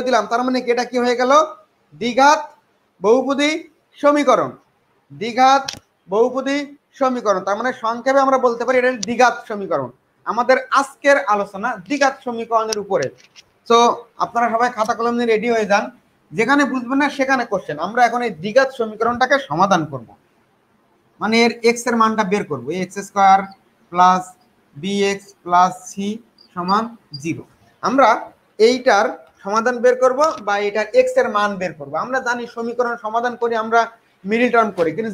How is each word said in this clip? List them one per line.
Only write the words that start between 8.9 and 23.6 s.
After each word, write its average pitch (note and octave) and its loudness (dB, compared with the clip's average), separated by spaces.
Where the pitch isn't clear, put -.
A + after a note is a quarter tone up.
দ্বিঘাত A#3 4
সমীকরণ। E3 -4
আমাদের A#3+ 2
আজকের C#4 0
আলোচনা G3 -6
দ্বিঘাত C#4 0
সমীকরণের A3+ -4
উপরে। F3+ -2
So A#3 6
আপনারা A#3 -2
সবাই A#3+ 0
খাতা A3 -2
কলম A#3 -2
নিয়ে A#3+ -2
ready G#3+ 0
হয়ে G#3 -2
যান, G#3+ 0
যেখানে C4+ 2
বুঝবেন B3+ -4
না C#4+ 0
সেখানে C4 0
question। F3 -6
আমরা A#3 -4
এখন A#3+ -2
এই G#3+ -4
দ্বিঘাত C4 2
সমীকরণটাকে A#3 -2
সমাধান F3 2
করব। A#2+ -12
মানে G#3+ -2
এর A#3 2
এক্স A#3 0
এর A#3+ 0
মানটা A3 2
বের G#3 -2
করব, B2 -8
এক্স F#3 -10
স্কয়ার G3 4